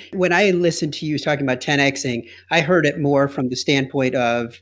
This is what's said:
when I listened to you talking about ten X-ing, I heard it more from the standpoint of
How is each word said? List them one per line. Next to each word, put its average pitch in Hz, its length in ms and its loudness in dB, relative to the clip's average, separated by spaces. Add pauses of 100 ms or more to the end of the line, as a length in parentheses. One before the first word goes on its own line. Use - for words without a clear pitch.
(140)
when 180 180 2
I 196 180 4
listened 170 440 0
to - 120 -8
you 151 100 -2
talking 143 280 -2
about 127 160 -2
ten 143 180 0
X-ing, 135 480 0 (240)
I 170 100 4
heard 160 240 2
it 147 140 0
more 143 300 2
from 135 200 -4
the 127 60 -4
standpoint 135 640 0
of 120 460 -2